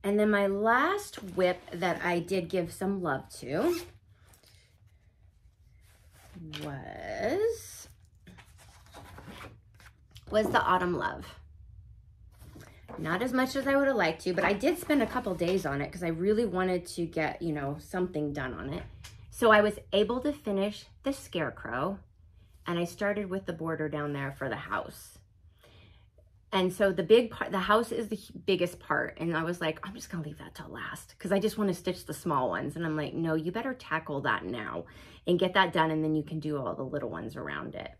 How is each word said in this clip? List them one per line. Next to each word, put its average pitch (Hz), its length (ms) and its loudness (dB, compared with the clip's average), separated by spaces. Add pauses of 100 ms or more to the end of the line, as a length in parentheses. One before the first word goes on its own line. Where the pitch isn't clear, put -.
And 202 120 2
then 214 140 4
my 202 160 4
last 247 680 2 (180)
whip 180 260 2 (120)
that 175 320 0
I 175 160 2
did 170 280 -2
give 175 240 -2
some 196 300 -2
love 139 260 -2 (120)
to 285 400 0 (2750)
was, 202 1300 -4 (2500)
was 214 200 4
the - 120 4
Autumn 180 340 2
Love. - 300 -6 (1700)
Not 165 260 -2
as 247 100 -2
much 254 240 2
as 269 100 0
I 277 80 4
would 277 140 6
have 262 80 4
liked 160 260 2
to, 185 100 0
but 180 120 2
I 185 80 4
did 269 260 2
spend 294 240 4
a - 40 4
couple 240 280 -2
days 180 320 2
on 170 160 0
it - 80 -4
'cause 180 140 -8
I 165 40 0
really 196 360 2
wanted 180 420 0
to 170 200 -4
get, 160 360 -2
you 165 100 0
know, 143 280 -2
something 175 520 -2
done 131 220 -4
on 135 180 -8
it. - 120 -8 (460)
So 233 200 6
I 214 100 12
was 208 200 2 (120)
able 214 280 4
to 294 120 0
finish 208 540 -2 (160)
the 277 100 -2
scarecrow, 156 840 -4 (680)
and 170 120 0
I 175 60 2
started 202 440 -2
with 190 180 -4
the 180 60 -6
border 160 360 -2
down 147 240 -4
there 139 180 -4
for 139 180 -6
the 113 80 -4
house. - 640 -8 (1300)
And 185 200 4
so 196 180 4
the 175 140 0
big 226 260 8
part, - 220 -6
the 190 80 2
house 226 320 4
is 226 160 -2
the 214 80 -4
h-, - 160 -16 (120)
biggest 175 360 2
part. - 400 -2
And 165 160 0
I 160 80 0
was 175 160 -2
like, 156 260 0
"I'm 196 80 -10
just - 160 -14
gonna 165 140 -6
leave 147 140 -10
that - 180 -16
till - 120 -14
last - 480 -12
'cause 175 140 -4
I 202 80 6
just 208 180 2
wanna 202 180 2
stitch - 320 -4
the 160 60 -6
small 143 360 2
ones." 127 260 -2
And 165 100 -4
I'm 156 120 -2
like, 151 180 -4
"No, 165 200 0
you 160 180 0
better 233 200 -4
tackle 156 500 -4
that 113 220 0
now 92 400 -6 (440)
and 175 100 4
get 180 160 2
that 185 180 6
done. 160 200 4
And 156 100 2
then 156 140 2
you 151 80 0
can 160 160 -6
do 151 180 -2
all 127 160 -2
the 135 80 -6
little 131 260 -4
ones 92 280 -8
around 73 400 -8
it." - 240 -10